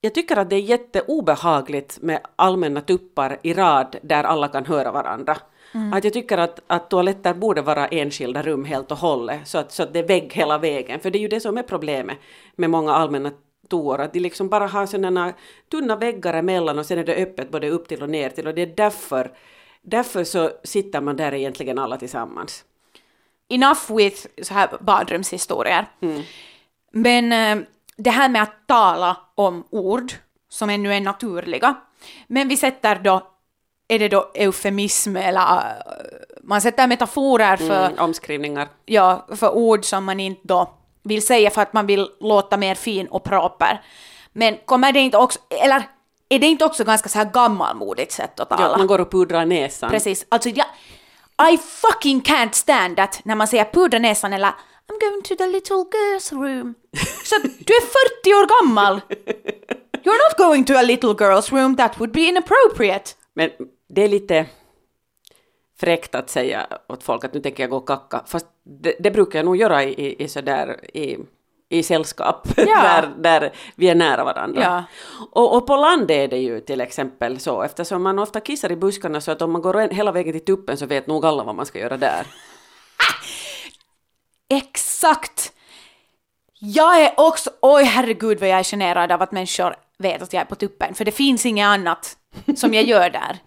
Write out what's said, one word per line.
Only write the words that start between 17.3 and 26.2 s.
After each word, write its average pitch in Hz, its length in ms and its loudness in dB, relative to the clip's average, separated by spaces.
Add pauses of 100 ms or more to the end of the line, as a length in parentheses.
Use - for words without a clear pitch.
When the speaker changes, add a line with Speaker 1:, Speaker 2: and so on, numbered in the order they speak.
Speaker 1:
både 147 200 -6
upp 165 180 -6
till 139 140 -10
och 143 80 -8
ner 147 200 -4
till. 151 160 -10
Och 156 80 -8
det 170 80 -4
är 175 40 -2 (100)
därför, 170 560 -2 (500)
därför 220 420 -4
så 165 260 -2 (140)
sitter 196 360 -6
man 143 160 -4
där 143 180 -4
egentligen 135 440 -6
alla 127 180 -6
tillsammans. 113 680 -12 (840)
Speaker 2:
Enough 262 460 2
with 202 300 2 (160)
så 180 120 -12
här 196 140 2 (120)
badrumshistorier. 185 1040 -2 (140)
Speaker 1:
Mm. 156 220 -4 (680)